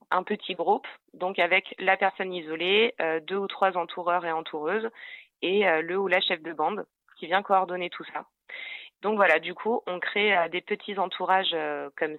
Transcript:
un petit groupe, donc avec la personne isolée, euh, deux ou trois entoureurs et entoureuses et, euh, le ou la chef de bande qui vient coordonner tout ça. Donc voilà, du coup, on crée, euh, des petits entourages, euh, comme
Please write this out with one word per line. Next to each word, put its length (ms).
un 140
petit 320
groupe, 320
donc 240
avec 400
la 200
personne 360
isolée, 680
euh, 200
deux 180
ou 100
trois 300
entoureurs 480
et 60
entoureuses 580
et, 260
euh, 160
le 140
ou 100
la 120
chef 220
de 100
bande 340
qui 100
vient 160
coordonner 460
tout 140
ça. 120
Donc 140
voilà, 200
du 160
coup, 320
on 140
crée, 360
euh, 140
des 120
petits 360
entourages, 560
euh, 420
comme 240